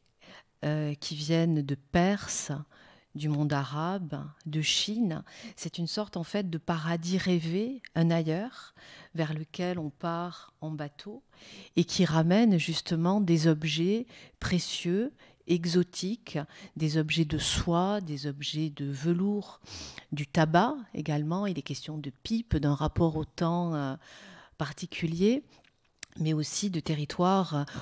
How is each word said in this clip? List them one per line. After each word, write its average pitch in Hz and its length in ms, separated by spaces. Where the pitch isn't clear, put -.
euh, 151 300
qui - 200
viennent 160 460
de 143 140
Perse, - 760
du 151 140
monde 147 240
arabe, 147 720
de 156 160
Chine. 208 600
C'est - 200
une 170 100
sorte 208 300
en 170 80
fait 202 240
de 165 80
paradis 170 600
rêvé, 185 640
un 165 160
ailleurs, 165 640
vers 160 200
lequel 175 440
on 151 120
part 170 720
en 156 80
bateau 156 520
et 175 80
qui - 220
ramène 175 500
justement 170 640
des 170 260
objets 165 600
précieux, 185 720
exotiques, 175 880
des 156 200
objets 156 300
de 151 100
soie, 180 640
des 151 260
objets 147 440
de 143 160
velours, 175 760
du 147 140
tabac 175 500
également. 151 520
Il 180 120
est 135 40
question 147 360
de 143 100
pipe, - 480
d'un 143 180
rapport 156 420
au 156 100
temps, 170 480
euh, 139 220
particulier, 170 880
mais 156 120
aussi 156 380
de 175 80
territoires 156 880